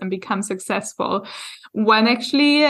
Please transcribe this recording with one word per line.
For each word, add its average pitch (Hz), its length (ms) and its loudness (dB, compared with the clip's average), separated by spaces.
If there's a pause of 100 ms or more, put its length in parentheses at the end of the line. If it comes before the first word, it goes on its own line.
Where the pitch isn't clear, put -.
and 190 100 -6
become 190 320 -2
successful." 196 840 -6 (460)
When 220 360 4
actually, 285 600 2